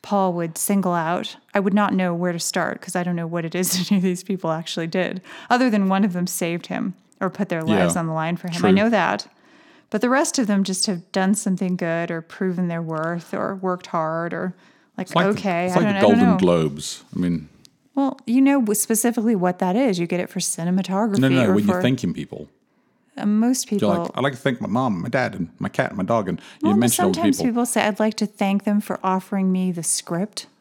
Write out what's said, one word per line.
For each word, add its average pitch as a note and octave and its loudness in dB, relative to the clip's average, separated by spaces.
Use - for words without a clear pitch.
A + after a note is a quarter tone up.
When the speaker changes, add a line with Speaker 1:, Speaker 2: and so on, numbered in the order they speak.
Speaker 1:
Paul F#3+ 0
would E3+ -6
single F#3 0
out, E3+ -2
I G3+ 2
would F#3+ 0
not G#3 2
know F#3 0
where F3 -2
to E3+ -4
start - -4
'cause - -12
I F3 -2
don't F3 -2
know E3+ -4
what E3+ -4
it E3 -8
is F3+ -2
<laughs> F#3 -2
any G3+ 4
of F3+ 2
these F3+ -2
people F#3 -4
actually E3 -4
did, F#3 -2
other B3 4
than G3+ 2
one G3 4
of F3+ 0
them F3+ -2
saved E3+ -4
him - -6
or F#3 -2
put F#3+ -4
their E3 -2
lives F3 2
Speaker 2:
Yeah. F3 -2
Speaker 1:
on E3 -4
the D#3+ -4
line E3 -2
for - -10
him. E3+ -4
Speaker 2:
True. G#3 6
Speaker 1:
I - 8
know G#3 6
that. G3 0
But G#3+ -2
the B3 2
rest C#4 2
of A3 2
them G3 2
just F#3+ -2
have F3+ -4
done F#3+ 2
something F#3 -2
good E3+ -2
or E3 -6
proven F3+ -4
their E3+ -4
worth E3 -6
or G3 -4
worked F#3 -4
hard E3 -2
or, F3+ -6
like, F#3+ -6
Speaker 2:
It's - -6
like F3 4
the, G3+ 2
Speaker 1:
okay, F3+ -2
Speaker 2:
it's F3+ -2
Speaker 1:
I F3 4
Speaker 2:
like E3+ 2
Speaker 1:
don't, - 0
Speaker 2:
the - 0
Speaker 1:
I - 4
don't - 6
Speaker 2:
Golden F#3+ 6
Speaker 1:
know. F3 4
Speaker 2:
Globes. D#2 0
I F2 -4
mean E2+ -2
Speaker 1:
Well, C4+ 0
you B3 4
know C#4 6
w-, G#3 0
specifically A3+ 0
what F3+ 0
that F#3 0
is. A3 2
You E3+ -2
get F3 -2
it - -6
for G3 -6
cinematography F#3+ 0
Speaker 2:
No, C3 4
no, C3 4
Speaker 1:
or F#2+ 4
Speaker 2:
when G#2 2
Speaker 1:
for G2+ 4
Speaker 2:
you're F3+ 0
thanking B2 0
people. - -10
Speaker 1:
Uh, G#3 -4
most A3+ 0
people G#3 0
Speaker 2:
You're F#3+ 2
like, E3+ -4
"I'd B2+ -2
like C#3 0
to B2 -12
thank C3 0
my G#2 -6
mom, G#2+ 0
my A2+ -4
dad, B2+ -2
and E2+ -6
my - -4
cat, - 0
and - -10
my F#2+ -2
dog," A2 0
and F2+ -4
you - -4
Speaker 1:
Well, G#3 4
no, G#3 4
Speaker 2:
mention A#3+ 2
all F#4+ 4
the - 0
Speaker 1:
sometimes D#4 2
Speaker 2:
people. B3+ 0
Speaker 1:
people A#3+ 0
say, - 2
"I'd G#3 -2
like G#3+ 0
to G#3+ -2
thank G3 -2
them G#3 0
for - -8
offering F#3+ 0
me F#3 0
the E3+ -6
script. - -6